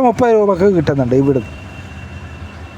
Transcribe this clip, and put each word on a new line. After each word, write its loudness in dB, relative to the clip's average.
മുപ്പത് 2
രൂപക്ക് 2
കിട്ടുന്നുണ്ട് 2
ഇവിടുന്ന്. 0